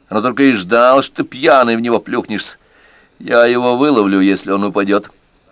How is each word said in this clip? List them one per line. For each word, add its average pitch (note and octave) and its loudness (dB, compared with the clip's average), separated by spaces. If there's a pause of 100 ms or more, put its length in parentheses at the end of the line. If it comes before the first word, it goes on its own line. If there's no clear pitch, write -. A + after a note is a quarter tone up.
«Оно G#2 -4
только B2 -2
и C3+ 4
ждал, A#2 2
что - -12
ты - -4
пьяный C3 0
в A#2 -4
него A#2 0
плюхнешься». - -8 (640)
«Я A#2 2
его B2 0
выловлю, A2 2
если G2 0
он G2+ -2
упадет», — G2 -2 (400)